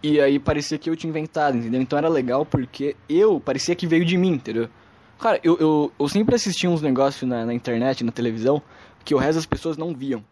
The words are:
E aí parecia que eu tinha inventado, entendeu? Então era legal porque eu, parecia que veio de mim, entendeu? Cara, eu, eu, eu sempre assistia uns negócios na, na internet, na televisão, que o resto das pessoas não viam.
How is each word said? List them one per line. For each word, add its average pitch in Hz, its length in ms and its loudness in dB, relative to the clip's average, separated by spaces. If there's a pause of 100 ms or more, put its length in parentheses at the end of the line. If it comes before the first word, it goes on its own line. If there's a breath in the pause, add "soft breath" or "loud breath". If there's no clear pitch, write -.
E 147 180 4
aí 139 180 4
parecia 147 400 -2
que 156 100 -6
eu 160 80 -2
tinha 165 120 -8
inventado, 151 480 -2
entendeu? 117 240 -2
Então 139 180 0
era 156 100 2
legal 135 380 0
porque 139 480 -4 (140)
eu, 185 320 4
parecia 139 340 -2
que 175 120 -4
veio 165 180 4
de 175 120 2
mim, 180 160 2
entendeu? 117 360 -4 (500 soft breath)
Cara, - 240 0
eu, 165 160 4
eu, 156 400 2
eu 143 100 0
sempre 220 260 2
assistia 185 360 0
uns 160 120 0
negócios 135 460 0
na, 120 160 -4
na 120 100 -4
internet, 120 500 -2
na 117 80 -2
televisão, 120 500 0 (420 loud breath)
que 151 100 -2
o 139 40 4
resto 147 180 0
das 160 100 -4
pessoas - 300 -4
não 165 160 -6
viam. 127 400 -6